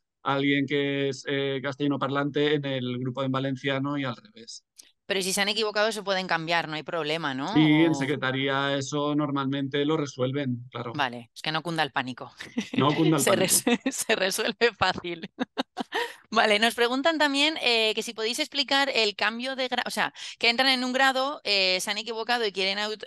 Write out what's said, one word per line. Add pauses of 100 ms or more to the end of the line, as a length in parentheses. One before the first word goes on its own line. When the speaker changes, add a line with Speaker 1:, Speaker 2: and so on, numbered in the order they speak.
(240)
Speaker 1:
a
alguien
que
es,
eh,
castellano
parlante
en
el
grupo
en
valenciano
y
al
revés. (400)
Speaker 2:
Pero
si
se
han
equivocado,
se
pueden
cambiar,
no
hay
problema,
¿no?
Speaker 1:
Sí,
en
Speaker 2:
O
Speaker 1:
secretaría
eso
normalmente
lo
resuelven,
claro.
Speaker 2:
Vale,
es
que
no
cunda
el
pánico. (460)
Speaker 1:
No
cunda
el
Speaker 2:
<laughs>
Se
res-,
Speaker 1:
pánico.
Speaker 2:
<laughs>
se
resuelve
fácil.
<laughs>
Vale,
nos
preguntan
también,
eh,
que
si
podéis
explicar
el
cambio
de
gra-,
o
sea, (240)
que
entran
en
un
grado,
eh,
se
han
equivocado
y
quieren
aut-,